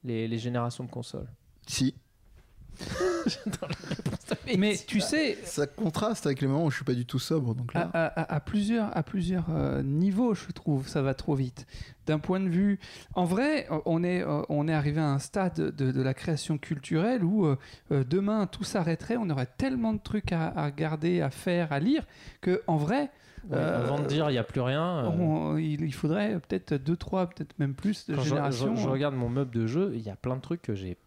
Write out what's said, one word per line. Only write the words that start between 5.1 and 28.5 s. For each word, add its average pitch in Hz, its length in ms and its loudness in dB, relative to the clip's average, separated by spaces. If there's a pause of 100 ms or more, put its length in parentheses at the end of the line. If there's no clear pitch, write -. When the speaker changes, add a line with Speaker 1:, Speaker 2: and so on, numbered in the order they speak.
Speaker 2:
Ça 147 200 0
contraste 214 600 -2
avec 139 160 2
les 139 60 2
moments 143 180 4
où 156 60 4
je - 40 0
suis - 80 -6
pas 131 100 2
du 123 120 0
tout 131 140 -2
sobre, 127 360 2
donc 123 180 -6
là. 170 200 0
Speaker 3:
à, 165 140 2
à, - 160 -2
à, 160 120 -2
à 147 60 2
plusieurs, 208 560 0
à 170 40 2
plusieurs, 180 480 0
euh, 139 320 0
niveaux, 185 520 2
je - 180 -6
trouve, 139 380 0
ça 147 120 0
va 135 120 2
trop 147 220 -2
vite. 131 300 -4 (400)
D'un 151 140 2
point 185 220 0
de 190 80 2
vue, 190 300 4 (340)
en 180 100 2
vrai, 254 420 2 (200)
on 170 180 2
est, 180 200 2
euh, 147 260 0
on 147 180 2
est 160 60 2
arrivé 147 260 2
à 156 80 2
un 139 120 2
stade 180 340 0
de, 151 380 0
de 131 100 2
la 131 120 2
création 156 440 -2
culturelle 175 640 0
où, 190 220 4
euh, 139 120 4 (360)
euh, 139 100 4
demain 196 420 2
tout 185 200 -6
s'arrêterait, 170 500 0
on 220 140 -2
aurait 131 180 0 (100)
tellement 247 360 0
de 208 100 -2
trucs - 300 -2
à, 160 140 2
à 156 180 -2
regarder, 156 560 0
à 139 80 2
faire, 175 420 0
à 139 80 2
lire, 262 260 2 (360)
que 180 260 2
en 165 80 4
vrai, 214 340 2 (400)
Speaker 1:
Ouais, - 80 0
Speaker 3:
euh, 156 280 2
Speaker 1:
avant 147 140 0
de 139 80 0
dire, 147 240 2
il - 20 2
y 120 60 2
a 110 40 2
plus - 180 -4
rien, 147 440 0
euh. 110 40 0
Speaker 3:
on, 160 480 2
il, 151 240 0
il 151 120 -2
faudrait 196 460 0
peut-être 180 340 -4
deux, 143 240 0
trois, 185 300 -2
peut-être - 320 -10
même 139 160 0
plus - 320 -2
de 156 80 -2
Speaker 1:
Quand 139 80 0
je, 151 60 2
Speaker 3:
générations. 139 460 0